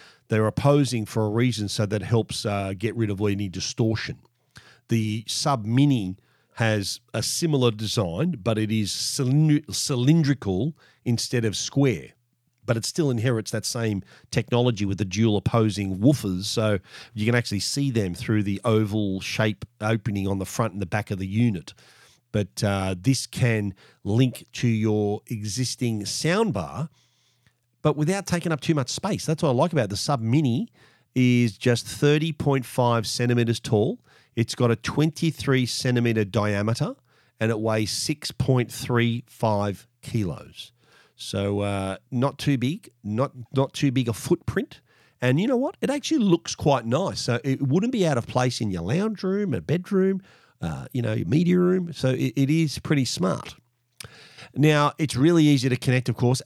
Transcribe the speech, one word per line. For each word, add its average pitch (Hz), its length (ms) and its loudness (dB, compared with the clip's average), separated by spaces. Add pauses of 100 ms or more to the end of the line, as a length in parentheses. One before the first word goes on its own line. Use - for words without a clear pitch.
(280)
they're 110 180 2
opposing 123 600 2
for 110 200 -2
a 107 40 0
reason, 107 400 0
so 107 180 -2
that 98 160 -4
helps, 110 420 -2
uh, 98 320 -2
get 107 180 -4
rid 113 140 0
of 98 120 -4
any 101 280 0
distortion. 110 680 -4 (720)
The 107 380 -2
Sub 131 380 -2
Mini 117 520 2 (380)
has 107 440 0 (140)
a 110 100 -2
similar 135 480 2
design, 107 720 -2
but 110 160 0
it 107 120 -2
is 107 200 0
cylind-, 147 840 2
cylindrical 135 1000 2 (280)
instead 117 420 -2
of 98 100 -2
square. 117 540 0 (540)
But 117 140 0
it 110 80 -4
still 151 240 0
inherits 117 420 0
that 110 140 -4
same 110 380 -2 (260)
technology 120 560 2
with 95 140 -2
the 104 40 0
dual 104 320 2
opposing 101 600 0
woofers, 101 460 2
so 107 340 0 (360)
you 107 120 -4
can 120 80 4
actually 117 260 0
see 143 300 -2
them 101 240 0
through 107 300 0
the 98 200 -2
oval 107 560 0
shape - 460 -2 (160)
opening 107 460 -2
on 98 100 0
the 95 80 -4
front 110 280 -4
and 101 80 -10
the 95 40 -4
back 101 240 -4
of 101 80 -4
the 95 80 -6
unit. 101 480 0 (580)
But, 104 320 -4
uh, 95 380 0
this 131 240 0
can 110 480 0 (300)
link 120 500 0
to - 140 -2
your 107 580 0
existing 110 800 -6
soundbar, 151 840 -2 (920)
but 143 160 2
without 185 300 -2
taking 170 240 -2
up 147 100 -2
too 160 140 0
much 131 140 0
space. - 360 -4
That's 156 160 -2
what 156 80 2
I 123 40 2
like 143 200 2
about 127 120 2
it. 92 40 -10
The 101 80 -6
Sub 127 240 -2
Mini 135 480 2 (460)
is 123 420 4
just 120 300 2
thirty 151 440 2
point 139 340 0
five 117 420 2
centimeters 120 520 0
tall. 123 400 0 (360)
It's 113 180 0
got 120 160 2
a 113 60 4
twenty-three 147 920 0
centimeter 120 580 0
diameter, 104 720 -2 (440)
and 110 100 0
it 110 100 -2
weighs 110 320 0
six - 400 -6
point 123 400 0
three 120 560 0
five 104 600 -2 (160)
kilos. - 680 -8 (460)
So, 101 420 -4
uh, 98 380 -4 (120)
not 131 300 -2
too 139 180 0
big, 135 320 -4 (140)
not, 110 300 -2 (200)
not 131 200 0
too 143 180 0
big 120 180 0
a 110 40 -2
footprint. - 680 -4 (400)
And 127 180 2
you 208 60 0
know 262 100 0
what? 277 240 -2
It - 120 -2
actually 294 300 0
looks - 340 2
quite 131 280 2
nice. 127 380 -2
So 120 220 0
it 135 180 -2
wouldn't 185 300 2
be 196 160 2
out 139 100 2
of 110 80 -2
place 127 340 -2
in 107 120 -2
your 87 100 -2
lounge 180 400 -2
room, 190 320 -2
a 92 80 -4
bedroom, 190 640 0 (400)
uh, 127 300 -6
you 123 100 -2
know, 110 100 0
your 113 140 -2
media 175 320 4
room. 180 340 0
So 131 160 0
it, 131 260 0
it 139 140 2
is 156 300 2
pretty 139 260 0
smart. - 480 -4 (1000)
Now, 147 420 4
it's 123 180 -2
really 156 300 6
easy 135 240 4
to 120 80 2
connect, 127 320 0
of 113 80 -2
course, 123 280 2